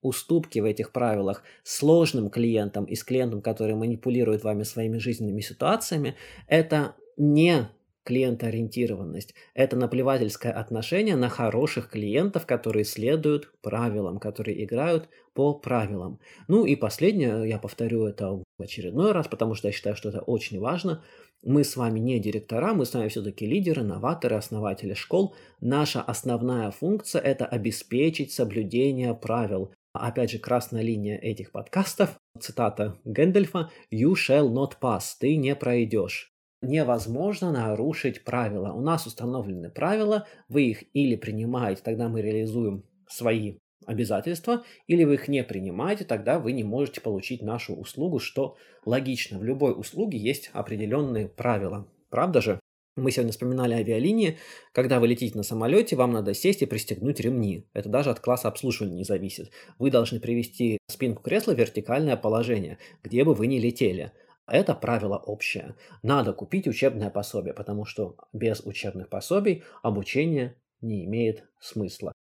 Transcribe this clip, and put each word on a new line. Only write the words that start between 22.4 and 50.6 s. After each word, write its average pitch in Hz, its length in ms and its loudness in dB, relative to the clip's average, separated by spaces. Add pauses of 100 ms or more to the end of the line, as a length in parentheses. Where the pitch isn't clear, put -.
мы 151 100 2
с - 100 -10
вами 113 140 0
все-таки 104 380 -6
лидеры, 156 360 0
новаторы, 120 540 -2
основатели 101 580 -4
школ. 190 400 0 (260)
Наша 139 400 0
основная 120 680 -2
функция — 175 520 -2
это 135 240 2
обеспечить 123 840 -2
соблюдение 120 840 0
правил. 104 580 -2 (200)
Опять 123 400 -2
же, 120 60 -6
красная 120 440 0
линия 107 340 -2
этих 104 360 -6
подкастов, - 640 0 (200)
цитата 104 640 -2
Гэндальфа: 170 680 2 (220)
«You 127 220 4
shall 139 360 4
not 135 300 0
pass», 117 220 0 (160)
«ты 143 180 2
не 139 180 0
пройдешь». 113 760 0 (340)
Невозможно 131 880 0
нарушить 120 680 -2
правила. 104 520 -2
У 120 80 -6
нас 160 240 0
установлены 104 640 -6
правила, 208 560 0 (240)
вы 139 140 4
их 110 280 -2
или 139 240 2
принимаете, 110 640 -2
тогда 117 280 -2
мы 113 100 -2
реализуем 107 640 -2 (240)
свои 110 460 -2 (320)
обязательства, 120 760 -2 (240)
или 170 180 6
вы 143 100 6
их - 140 -2
не 139 140 2
принимаете, 107 600 -4
тогда 117 340 0
вы 123 140 -2
не 131 100 -2
можете 117 380 -2
получить 110 400 -6
нашу 107 340 -6
услугу, 147 440 -4
что - 400 -4 (260)
логично. 127 540 -2
В 92 40 -6
любой 131 300 2
услуге 156 460 -4
есть - 340 -4
определенные 107 760 -2